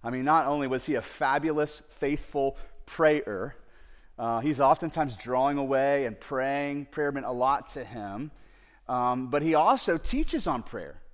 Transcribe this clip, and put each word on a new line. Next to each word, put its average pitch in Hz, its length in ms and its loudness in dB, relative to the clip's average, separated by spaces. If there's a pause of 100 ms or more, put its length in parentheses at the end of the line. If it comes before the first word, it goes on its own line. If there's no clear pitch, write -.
I 117 80 -4
mean, 127 120 -2
not 151 220 4
only 143 220 0
was 127 180 -2
he 151 80 -2
a 117 80 0
fabulous, 147 880 -2
faithful 139 680 -2 (280)
prayer, 143 720 2 (640)
uh, 117 200 0
he's 135 200 0
oftentimes 143 580 2
drawing 131 400 0
away 135 480 2
and 113 140 -6
praying. 143 720 -2
Prayer 143 200 0
meant 139 140 -6
a 131 60 -4
lot 123 380 0
to 135 140 -10
him. 110 460 -8 (580)
Um, 123 440 0
but 143 100 2
he 160 140 2
also 180 420 4
teaches 277 480 0
on 131 160 0
prayer. 82 400 -12 (120)